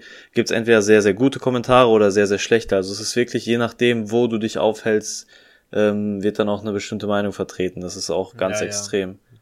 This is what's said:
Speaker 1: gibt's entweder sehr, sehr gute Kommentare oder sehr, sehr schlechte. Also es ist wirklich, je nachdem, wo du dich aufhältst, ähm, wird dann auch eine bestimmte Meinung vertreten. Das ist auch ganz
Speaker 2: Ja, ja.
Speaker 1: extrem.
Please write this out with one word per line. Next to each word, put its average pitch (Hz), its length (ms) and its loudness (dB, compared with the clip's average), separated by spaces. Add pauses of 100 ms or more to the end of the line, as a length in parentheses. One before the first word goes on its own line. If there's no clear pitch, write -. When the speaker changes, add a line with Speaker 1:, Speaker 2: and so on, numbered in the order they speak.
(340)
Speaker 1:
gibt's 117 180 0
entweder 113 300 4
sehr, 107 200 6
sehr 101 120 4
gute 127 260 0
Kommentare 123 500 4
oder 107 220 6
sehr, 101 160 2
sehr 98 100 0
schlechte. 110 380 0
Also 95 180 -2
es 98 60 -10
ist 107 160 -8
wirklich, 120 300 -2
je 117 120 0
nachdem, 117 540 0
wo 120 160 2
du 113 100 -2
dich 110 220 -4
aufhältst, 107 680 -2 (440)
ähm, 104 500 -2
wird 104 180 -2
dann 104 100 0
auch 101 120 -4
eine 110 100 -6
bestimmte 101 360 -6
Meinung 101 260 -2
vertreten. 92 480 -6
Das 90 140 -12
ist 92 160 -10
auch 92 260 -6
ganz 104 220 -4
Speaker 2:
Ja, 90 60 -4
ja. - 20 -
Speaker 1:
extrem. 98 520 -6 (220)